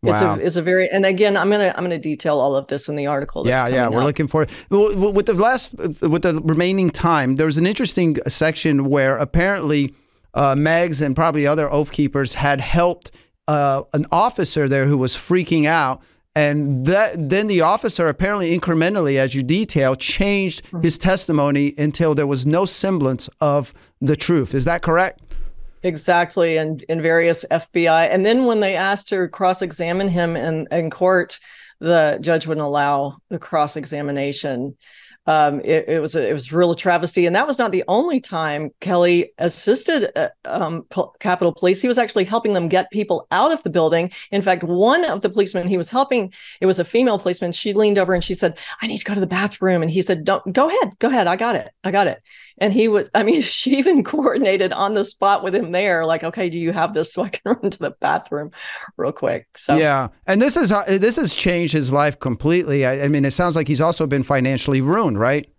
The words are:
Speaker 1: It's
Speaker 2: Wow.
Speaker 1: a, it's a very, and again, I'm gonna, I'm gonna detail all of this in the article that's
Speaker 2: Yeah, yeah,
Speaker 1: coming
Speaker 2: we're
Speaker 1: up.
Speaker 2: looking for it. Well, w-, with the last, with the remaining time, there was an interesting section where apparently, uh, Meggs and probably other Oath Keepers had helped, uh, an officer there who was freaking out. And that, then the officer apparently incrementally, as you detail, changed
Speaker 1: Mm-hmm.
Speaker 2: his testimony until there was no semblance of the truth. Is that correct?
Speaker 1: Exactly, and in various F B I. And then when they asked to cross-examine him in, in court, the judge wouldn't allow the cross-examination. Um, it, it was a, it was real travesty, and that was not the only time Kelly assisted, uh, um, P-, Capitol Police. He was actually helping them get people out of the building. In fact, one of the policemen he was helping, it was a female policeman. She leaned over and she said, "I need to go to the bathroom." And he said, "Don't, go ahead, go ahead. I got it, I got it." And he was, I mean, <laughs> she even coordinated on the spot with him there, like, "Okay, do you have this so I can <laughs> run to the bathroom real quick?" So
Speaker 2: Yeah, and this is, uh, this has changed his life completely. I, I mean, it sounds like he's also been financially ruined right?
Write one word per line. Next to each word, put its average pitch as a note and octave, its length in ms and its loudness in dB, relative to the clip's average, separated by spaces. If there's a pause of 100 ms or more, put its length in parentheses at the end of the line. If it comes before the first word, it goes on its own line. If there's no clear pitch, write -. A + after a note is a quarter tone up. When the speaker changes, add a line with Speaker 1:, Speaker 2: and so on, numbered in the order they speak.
Speaker 1:
It's G#2+ 180 2
Speaker 2:
Wow. G#2+ 140 0
Speaker 1:
a, - 40 -6
it's E3 160 -2
a F3 80 -2
very, F#3 260 0
and G3 160 0
again, G3 320 2
I'm F#3 140 0
gonna, G#3 240 2
I'm - 80 -6
gonna F3 160 -4
detail D3+ 400 -2
all C#3 160 2
of C3+ 120 -4
this C#3+ 220 -6
in D3 60 -4
the C#3+ 120 -4
article C#3 360 -4
that's B2 80 0
Speaker 2:
Yeah, B2+ 220 0
yeah, B2+ 100 2
Speaker 1:
coming A2+ 140 0
Speaker 2:
we're B2 40 2
Speaker 1:
up. C#3 60 2
Speaker 2:
looking D3 200 -2
for D#3 160 0
it. - 60 -4 (220)
Well, G#3 180 4
w-, G3+ 220 0
with G3+ 160 0
the A3+ 60 2
last, A3+ 440 0
with D#3+ 460 -2
the D#3+ 200 0
remaining F3 460 2
time, D3 460 2
there D3+ 100 2
was D3+ 120 0
an E3+ 80 2
interesting F#3 520 0 (100)
section D3+ 580 0
where C3+ 320 2
apparently, D3+ 760 0 (400)
uh, C#3+ 200 2
Meggs D#3 480 0
and C#3 140 0
probably D3+ 320 2
other D3 240 0
Oath D3 220 -2
Keepers C#3+ 400 -2
had C#3+ 260 0
helped, F3 500 0 (380)
uh, C#3+ 360 0 (100)
an - 180 0
officer E3 560 0
there C3+ 180 2
who C#3+ 120 2
was B2+ 180 0
freaking E3 500 0
out. D3 360 0 (340)
And D3 520 0
that, G3 260 2 (160)
then G3+ 180 0
the F#3 140 2
officer F3 480 0
apparently F3+ 500 0
incrementally, E3 560 0
as C3 180 0
you C3+ 100 -2
detail, C#3 520 0
changed G3 720 -2
Speaker 1:
Mm-hmm. E3+ 160 -8
Speaker 2:
his E3 160 2
testimony C#3+ 800 0
until D3+ 360 0
there C#3+ 140 0
was C3+ 180 -2
no E3 200 2
semblance D3+ 640 -2 (100)
of C#3+ 340 0 (280)
the D3+ 160 0
truth. D#3 360 0
Is C3+ 120 -2
that E3+ 160 -2
correct? E3+ 400 0 (640)
Speaker 1:
Exactly, E3+ 720 0
and D#3 320 -4
in E3 100 -2
various E3 520 2
F E3 200 -2
B E3+ 160 2
I. E3 200 4
And F#3+ 180 2
then B3 200 2
when A3+ 140 2
they G3 160 0
asked G3 340 -2
to F#3 180 -2
cross-examine F3+ 840 -2
him E3+ 260 0
in, D#3 360 -4
in D#3+ 180 -2
court, F#3 480 0 (420)
the D#3 420 2
judge D#3+ 260 -2
wouldn't D#3 180 -4
allow C#3+ 520 -2 (120)
the F3 80 -8
cross-examination. C#3+ 1400 -4 (520)
Um, D3 340 2
it, D#3 260 0
it D#3+ 120 0
was D#3 160 -6
a, C3 120 0
it A#2 60 0
was C3 180 -8
real E3+ 240 2
travesty, F3 520 0
and E3+ 80 0
that G3 120 2
was - 120 -4
not A3+ 120 0
the F#3 160 -2
only C#4 320 0
time D3+ 600 -6
Kelly F3 580 2
assisted, A3+ 800 0
uh, D3+ 140 -2 (160)
um, E3 460 -6
P-, F#3 100 -4 (180)
Capitol F3+ 320 0
Police. F#3 300 0
He B3+ 60 0
was B3 120 2
actually G#3+ 260 0
helping G#3+ 280 -2
them E3+ 140 0
get F#3 240 0
people G3 380 -2
out B3 220 2
of D#4 100 -2
the E3+ 100 -6
building. E3 400 2 (200)
In G3+ 120 0
fact, F3+ 200 0
one G#3 420 2
of C#4 160 -4
the G3+ 80 0
policemen F#3 380 0
he F#3+ 100 0
was E3+ 120 -4
helping, B3 420 0 (300)
it F#3 60 0
was F#3 120 4
a E3+ 60 2
female A#3 340 2
policeman. F3+ 320 -2
She G3+ 220 -4
leaned G#3 260 4
over F#3 140 2
and F3 100 0
she F#3+ 120 -4
said, F3 220 0 (240)
"I A3+ 60 -6
need A3 120 -6
to - 60 -6
go G3+ 100 -4
to G3+ 40 -2
the F#3 80 0
bathroom." F#3 560 0
And E3 80 0
he F#3 120 0
said, E3 220 -2
"Don't, F#3+ 280 -2
go C4+ 140 4
ahead, F4 300 -2
go A3+ 120 0
ahead. A#3+ 180 2
I F3 80 2
got A3+ 200 -2
it, B2 160 -6 (120)
I F3+ 80 -4
got G3 160 2
it." - 140 -6 (380)
And G3+ 120 2
he A3 160 4
was, G#3 280 2
I G3 80 4
mean, C#4+ 180 2
<laughs> - 0 -
she - 380 0
even C#4 240 4
coordinated G3+ 720 2
on G3 200 -2
the G3+ 100 0
spot G3 400 0
with F#3 120 -4
him G3 160 -2
there, F3+ 340 0
like, D#3+ 180 0
"Okay, F3 280 -4
do E3+ 80 -6
you E3+ 120 -2
have F3 220 -2
this D#3 180 -2
so F3+ 120 -4
I F#3 60 -6
can - 160 -10
<laughs> A3 160 0
run G3 100 -2
to - 80 -12
the D3 200 -4
bathroom D3+ 520 -4 (440)
real - 160 -4
quick?" - 360 -4 (100)
So - 180 0
Speaker 2:
Yeah, C#3+ 340 2 (180)
and F#3+ 120 2
this B3+ 160 4
is, C4+ 160 2
uh, G#3 160 2
this G3 280 2
has C4 180 0
changed E3+ 400 0
his C#3 180 0
life C#3+ 280 0
completely. C#3+ 640 0
I, C3+ 200 0
I - 20 2
mean, C#3+ 180 2
it C#3 80 2
sounds F3+ 220 0
like D#3 120 0
he's C#3+ 140 0
also D#3+ 240 0
been C#3 160 -2
financially C3+ 600 0
ruined E3 360 0
right? C3 420 0